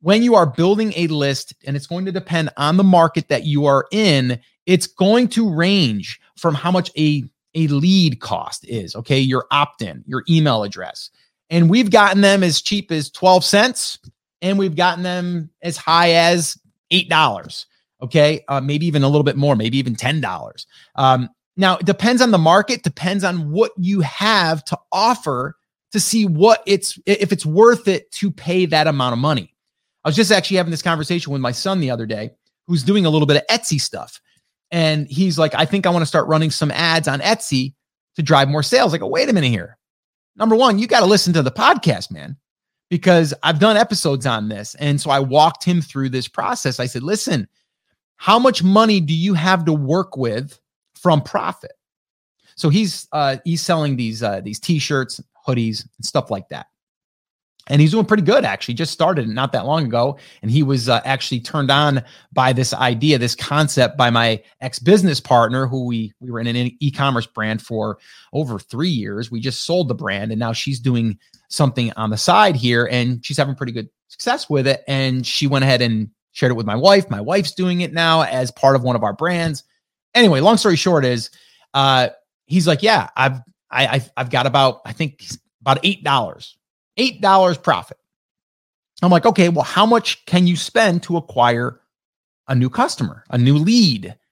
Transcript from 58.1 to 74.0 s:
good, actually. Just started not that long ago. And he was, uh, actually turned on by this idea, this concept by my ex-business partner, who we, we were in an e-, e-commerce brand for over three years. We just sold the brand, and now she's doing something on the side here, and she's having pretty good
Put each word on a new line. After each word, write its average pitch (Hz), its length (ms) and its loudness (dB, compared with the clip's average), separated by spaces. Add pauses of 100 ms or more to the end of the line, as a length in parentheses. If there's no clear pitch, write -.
good, 190 200 2
actually. 107 300 -6
Just 143 180 -6
started 160 360 0
not 120 260 -4
that 113 120 -4
long 151 200 -2
ago. 120 320 -2 (240)
And 107 100 -4
he 147 120 4
was, 131 260 0
uh, 117 160 2
actually 131 340 -4
turned 135 320 -4
on 139 320 2 (300)
by 131 180 2
this 127 220 -2
idea, 127 440 0
this 120 180 -4
concept 143 640 0
by 123 120 4
my 117 340 0 (160)
ex-business 160 640 2
partner, 123 440 2
who 127 200 -6
we, 113 340 -6
we 127 100 -16
were 117 120 -8
in 120 60 -4
an 117 100 -4
e-, 123 240 -4
e-commerce 139 440 -2
brand 110 360 -6
for 107 380 -8 (340)
over 123 260 -4
three 147 300 -6
years. 110 420 -6
We 120 80 -8
just 123 240 -8
sold 170 240 -2
the 117 80 -4
brand, 101 360 -6
and 107 80 -4
now 113 120 -2
she's 127 280 -6
doing 117 380 -2 (300)
something 123 460 -2
on 110 160 -4
the 107 80 -2
side 185 400 2
here, 120 340 0
and 123 340 -2
she's 139 120 -6
having 139 180 -2
pretty 131 160 -8
good 117 180 -10 (200)